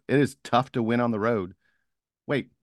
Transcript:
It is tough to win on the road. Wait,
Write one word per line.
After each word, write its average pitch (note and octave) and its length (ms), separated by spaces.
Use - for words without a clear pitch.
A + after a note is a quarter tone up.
It C3 100
is C#3+ 280
tough A#2+ 260
to B2 100
win A#2 200
on A#2+ 100
the G#2+ 80
road. G2+ 360
Wait, C#3 260